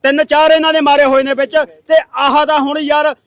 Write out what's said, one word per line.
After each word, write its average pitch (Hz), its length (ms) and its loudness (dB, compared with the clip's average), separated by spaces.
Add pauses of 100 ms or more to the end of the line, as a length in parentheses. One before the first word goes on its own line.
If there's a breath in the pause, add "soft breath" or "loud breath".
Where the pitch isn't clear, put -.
ਤਿੰਨ 285 220 0
ਚਾਰ 311 260 2
ਇਹਨਾਂ 320 220 2
ਦੇ 311 80 0
ਮਾਰੇ 285 240 2
ਹੋਏ 269 180 2
ਨੇ 269 120 -4
ਵਿੱਚ। 277 300 -4
ਤੇ - 300 -6 (200)
ਆਹ 285 320 0
ਤਾਂ 302 120 0
ਹੁਣ 285 200 -4
ਯਾਰ 302 380 -2 (100)